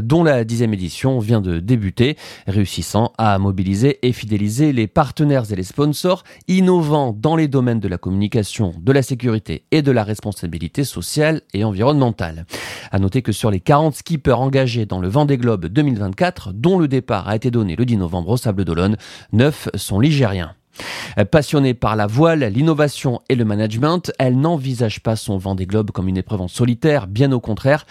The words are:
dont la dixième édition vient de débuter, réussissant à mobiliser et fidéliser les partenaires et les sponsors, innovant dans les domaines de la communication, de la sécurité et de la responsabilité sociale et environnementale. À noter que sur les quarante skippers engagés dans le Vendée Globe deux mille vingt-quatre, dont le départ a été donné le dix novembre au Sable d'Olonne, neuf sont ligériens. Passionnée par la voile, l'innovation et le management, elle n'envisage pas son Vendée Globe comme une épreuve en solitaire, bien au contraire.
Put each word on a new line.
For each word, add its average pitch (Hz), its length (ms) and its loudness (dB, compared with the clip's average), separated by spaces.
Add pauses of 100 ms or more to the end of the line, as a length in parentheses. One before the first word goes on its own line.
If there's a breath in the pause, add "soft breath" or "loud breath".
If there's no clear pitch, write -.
dont 135 220 2
la 143 220 2
dixième 113 280 0
édition 101 460 -2
vient 110 220 2
de 90 180 -2
débuter, 113 580 0 (300 loud breath)
réussissant 101 720 0
à 107 220 2
mobiliser 98 640 0
et 123 60 2
fidéliser 110 600 0
les 117 140 0
partenaires 135 640 0
et 101 60 -4
les 92 80 -4
sponsors, 151 580 -2 (240 loud breath)
innovant 165 680 2
dans 113 220 0
les 160 140 2
domaines 123 320 2
de 101 80 -4
la 90 100 -4
communication, 98 800 -2
de 85 140 0
la 135 100 4
sécurité 117 720 -4
et 156 100 2
de 139 80 2
la 117 140 2
responsabilité 95 800 -6
sociale 151 560 -2 (120)
et 101 120 0
environnementale. 104 800 0 (460 loud breath)
À 101 60 0
noter 98 240 0
que 113 100 -2
sur 110 180 0
les 95 100 0
quarante 151 340 2
skippers 139 440 0
engagés 127 460 0
dans 95 160 -6
le 90 80 -2
Vendée 143 300 2
Globe 113 260 0
deux 98 160 0
mille 135 180 2
vingt-quatre, 101 540 -2
dont 165 260 2
le 156 100 4
départ 120 380 -2
a 101 80 -2
été 110 160 0
donné 110 240 0
le 117 120 0
dix 120 100 2
novembre 87 320 -2
au 92 80 2
Sable 98 300 -2
d'Olonne, 90 320 0 (340 loud breath)
neuf 131 440 2
sont 101 220 -4
ligériens. 107 560 0 (760 loud breath)
Passionnée 143 420 2
par 110 240 0
la 107 100 2
voile, 151 380 2
l'innovation 143 840 0
et 135 40 4
le 120 120 2
management, 113 720 -2
elle 127 200 2
n'envisage 131 640 -2
pas 113 160 -2
son 101 220 -4
Vendée 95 260 -4
Globe 104 260 -2
comme 92 180 -4
une 92 100 0
épreuve 92 240 -4
en 87 60 -6
solitaire, 123 580 0
bien 123 260 0
au 123 80 0
contraire. 131 500 -2